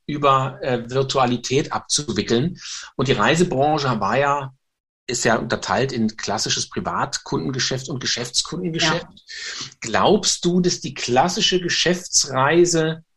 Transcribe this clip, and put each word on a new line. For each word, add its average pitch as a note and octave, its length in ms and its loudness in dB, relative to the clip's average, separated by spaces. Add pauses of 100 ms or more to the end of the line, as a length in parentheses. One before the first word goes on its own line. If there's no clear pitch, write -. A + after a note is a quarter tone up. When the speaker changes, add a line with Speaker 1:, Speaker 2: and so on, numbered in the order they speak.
Speaker 1:
über, C3+ 560 2
äh, A#2 280 -2
Virtualität C3 840 0
abzuwickeln. A#2+ 840 -2 (380)
Und C#3+ 120 0
die B2+ 60 4
Reisebranche C3+ 840 2
war G2+ 180 0
ja, C#3+ 360 0 (540)
ist A#2+ 180 -4
ja A2+ 120 4
unterteilt A2+ 540 -2
in A2 240 0
klassisches - 540 -4
Privatkundengeschäft C3+ 1200 -4
und C3 100 -6
Geschäftskundengeschäft. D#3+ 1080 -2
Speaker 2:
Ja. - 580 -12 (140)
Speaker 1:
Glaubst A#2+ 640 2
du, F3+ 160 4
dass F3 180 0
die C3+ 140 -8
klassische F3+ 640 2
Geschäftsreise, E3 1400 2 (140)